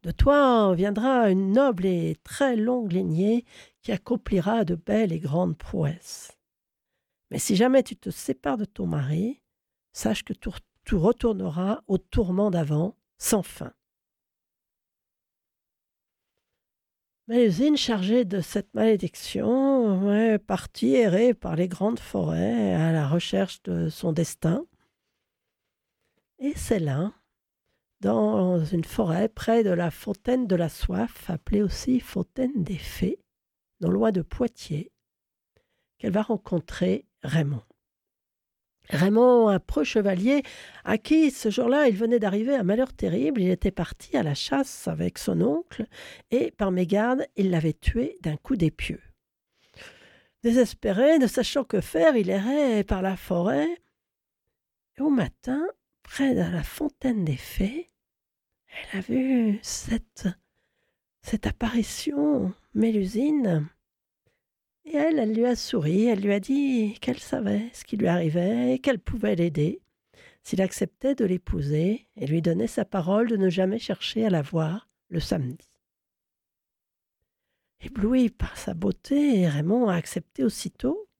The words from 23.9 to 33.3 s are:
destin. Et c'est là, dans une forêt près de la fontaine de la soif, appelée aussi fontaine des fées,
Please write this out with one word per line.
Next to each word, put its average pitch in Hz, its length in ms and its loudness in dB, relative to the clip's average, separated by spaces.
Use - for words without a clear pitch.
destin. 170 540 -2
Et 285 180 -4
c'est - 240 0
là, 156 340 -2
dans 196 640 2
une 160 200 -2
forêt 190 440 -2
près 226 360 0
de 196 80 2
la 170 180 0
fontaine 247 560 -4
de 185 100 0
la 165 140 0
soif, - 580 -4
appelée 202 360 -2
aussi 247 360 0
fontaine 254 640 -4
des 156 140 -6
fées, - 400 -6